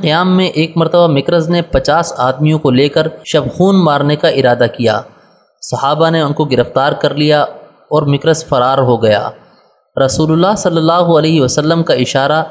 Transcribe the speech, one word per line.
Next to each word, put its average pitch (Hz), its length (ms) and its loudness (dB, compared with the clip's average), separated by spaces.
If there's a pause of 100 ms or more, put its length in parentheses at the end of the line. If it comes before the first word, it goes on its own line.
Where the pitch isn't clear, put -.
قیام 180 360 0
میں 185 100 2
ایک 160 300 -4
مرتبہ 165 300 2
مکرز 160 420 0
نے 170 140 0
پچاس 160 540 -2
آدمیوں 139 420 0
کو 147 120 0
لے 131 180 2
کر 151 180 -2 (180)
شبخون 180 600 0
مارنے 147 320 0
کا 165 120 0
ارادہ 123 380 2 (120)
کیا۔ 208 220 0 (600)
صحابہ 151 500 0
نے 165 100 0
ان 147 120 -2
کو 151 120 -2
گرفتار 135 480 0
کر 143 220 -2
لیا 147 280 2 (480)
اور 151 120 0
مکرز 147 440 0
فرار 131 320 0
ہو 120 240 0
گیا۔ 110 280 0 (760)
رسول 156 280 0
اللہ 185 240 2
صلی 175 200 -2
اللہ 160 160 0
علیہ 165 480 2
وسلم 151 420 0
کا 156 120 0
اشارہ 139 560 0